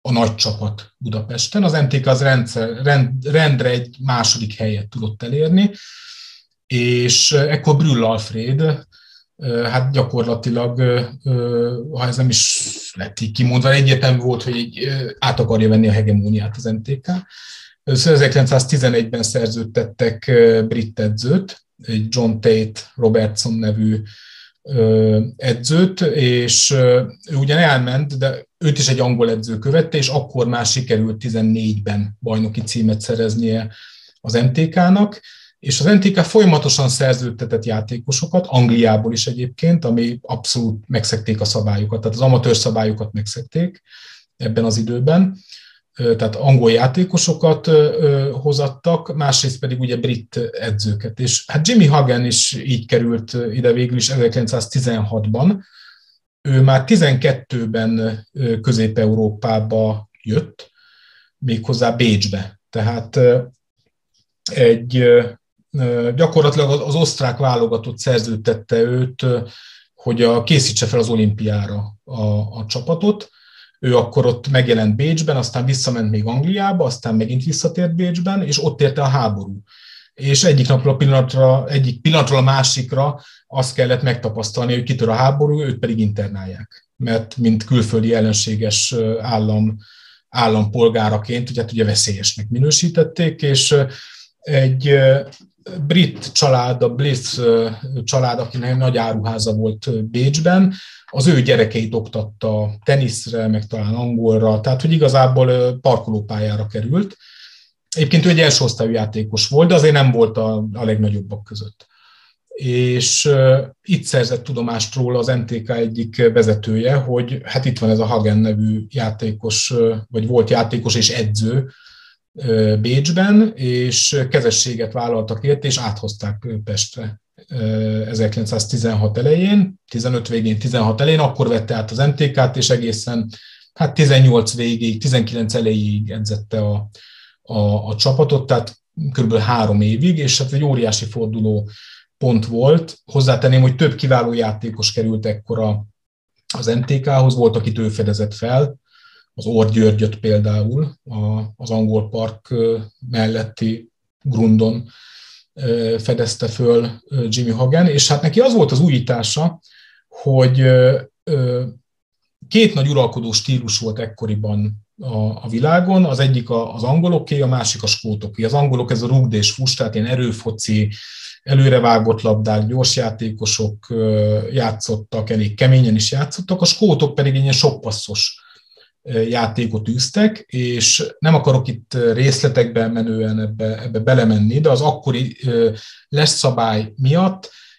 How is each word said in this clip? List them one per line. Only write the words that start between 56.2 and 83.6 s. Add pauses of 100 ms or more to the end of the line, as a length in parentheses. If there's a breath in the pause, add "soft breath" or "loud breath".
Ő
már
tizenkettőben, (120)
ö,
Közép-Európába (140)
jött, (680 soft breath)
méghozzá
Bécsbe. (100)
Tehát,
ö, (1120)
egy,
ö, (540)
ö,
gyakorlatilag
az,
az
osztrák
válogatott
szerződtette
őt,
ö, (540 loud breath)
hogy
a,
készítse
fel
az
olimpiára
a, (360)
a
csapatot. (500 soft breath)
Ő
akkor
ott
megjelent
Bécsben,
aztán
visszament
még
Angliába,
aztán
megint
visszatért
Bécsben,
és
ott
érte
a
háború. (520 loud breath)
És
egyik
napról
a
pillanatra,
egyik
pillanatról
a
másikra (260 loud breath)
azt